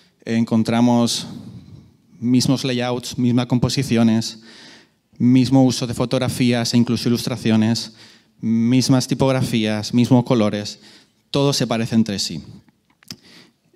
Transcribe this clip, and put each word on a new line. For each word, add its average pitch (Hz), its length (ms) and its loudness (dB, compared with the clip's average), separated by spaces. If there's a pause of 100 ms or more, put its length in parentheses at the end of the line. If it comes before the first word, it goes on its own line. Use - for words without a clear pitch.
(240)
Encontramos 117 1000 0 (960)
mismos 123 440 0
layouts, 123 540 -6
mismas 120 280 2
composiciones, 117 960 0 (760)
mismo 127 480 4
uso 127 220 -2
de 117 80 -8
fotografías 123 800 -2
e - 20 4
incluso 120 320 0
ilustraciones, 113 840 -2 (460)
mismas 120 680 2
tipografías, 120 840 -2
mismos 120 300 4
colores, 104 540 -2 (520)
todo 143 220 2
se 139 140 -2
parece 113 300 -4
entre 107 220 0
sí. 82 240 -8 (1300)